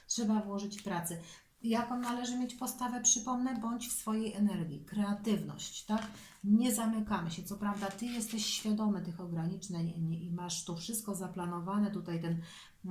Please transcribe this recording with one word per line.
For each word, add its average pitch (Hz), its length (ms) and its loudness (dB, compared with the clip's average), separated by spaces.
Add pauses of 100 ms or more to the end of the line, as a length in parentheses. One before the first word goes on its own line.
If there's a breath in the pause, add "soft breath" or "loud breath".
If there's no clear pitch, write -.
Trzeba 214 360 2
włożyć 202 400 -4
pracę. 170 340 -2 (460 loud breath)
Jaką 240 380 2
należy 247 380 -2
mieć 247 160 -2
postawę, 247 460 -2
przypomnę, 247 600 4
bądź 233 280 -2
w - 40 -4
swojej 220 420 0
energii, 175 500 2
kreatywność, 202 1000 0
tak? 214 220 0 (380 loud breath)
Nie 220 300 8
zamykamy 214 560 0
się. - 120 -6
Co 202 140 -8
prawda 202 300 0
Ty 214 200 -4
jesteś 226 400 -2
świadomy 214 560 2
tych 170 180 -6
ograniczeń 170 680 -2
i, 165 380 -2
i 170 60 -4
masz 175 320 -4
to 170 120 -4
wszystko 208 380 -4
zaplanowane. 180 760 0
Tutaj 170 320 -4
ten, 170 180 0 (500 loud breath)